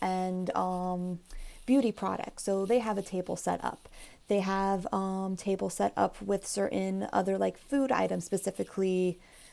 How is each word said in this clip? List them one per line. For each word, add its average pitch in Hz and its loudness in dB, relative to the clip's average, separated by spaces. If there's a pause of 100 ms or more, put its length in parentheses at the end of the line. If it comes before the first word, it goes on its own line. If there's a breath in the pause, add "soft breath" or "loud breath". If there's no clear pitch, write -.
and, 185 0
um, 180 -2 (460 loud breath)
beauty 247 6
products. - -4
So 196 2
they 240 6
have 220 0
a 202 -2
table 180 -4
set 175 -2
up. - -6 (420 loud breath)
They 202 4
have, 196 0
um, 190 -2
tables 190 -2
set 202 2
up 190 2
with 196 0
certain 190 0
other, 190 2
like, 190 2
food 269 2
items, 180 0
specifically, 185 0 (340 loud breath)